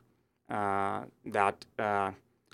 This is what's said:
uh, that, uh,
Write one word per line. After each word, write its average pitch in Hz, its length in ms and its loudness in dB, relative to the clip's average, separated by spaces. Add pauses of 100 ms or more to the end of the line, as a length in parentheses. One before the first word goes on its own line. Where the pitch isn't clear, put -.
(500)
uh, 101 540 0 (220)
that, 101 400 2 (140)
uh, 101 320 2 (420)